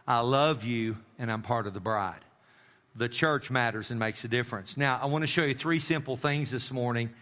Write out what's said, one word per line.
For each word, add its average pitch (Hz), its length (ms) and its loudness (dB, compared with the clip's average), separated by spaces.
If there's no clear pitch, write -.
I 123 140 2
love 135 440 4
you, 113 320 -2
and 120 120 -4
I'm 110 120 -4
part 117 240 -2
of 98 80 -8
the 98 60 -8
bride. 98 400 -2
The 117 140 -2
church 147 420 2
matters 117 400 0
and 120 80 -2
makes 110 260 -2
a 120 40 -6
difference. 117 480 -2
Now, 131 260 2
I 139 40 -2
want 151 160 0
to 156 40 0
show 165 160 2
you 139 120 2
three 160 260 0
simple 147 360 -2
things 143 360 0
this 123 180 -4
morning 120 400 0